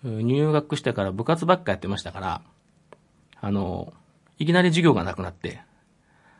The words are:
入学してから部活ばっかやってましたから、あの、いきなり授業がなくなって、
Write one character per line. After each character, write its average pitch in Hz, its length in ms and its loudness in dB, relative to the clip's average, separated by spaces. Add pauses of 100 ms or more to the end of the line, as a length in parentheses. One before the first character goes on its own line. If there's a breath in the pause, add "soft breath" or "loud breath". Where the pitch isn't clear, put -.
入 127 480 0
学 151 240 0
し - 60 -8
て 123 100 0
か 101 120 -2
ら 95 80 -2
部 104 120 -6
活 165 220 0
ば 180 100 6
っ 175 80 -12
か 104 80 -2
や 92 60 -2
っ - 20 -14
て - 80 -8
ま 101 100 -2
し - 60 -10
た - 80 -12
か 98 80 -12
ら、 92 220 -6 (1000)
あ 101 120 -4
の、 92 420 -4 (440)
い 151 80 -2
き 170 80 2
な 180 80 6
り 180 80 4
授 165 140 2
業 151 100 8
が 85 100 2
な 90 120 -4
く 95 60 -8
な 90 80 -6
っ 85 40 -12
て、 - 280 -10 (800 soft breath)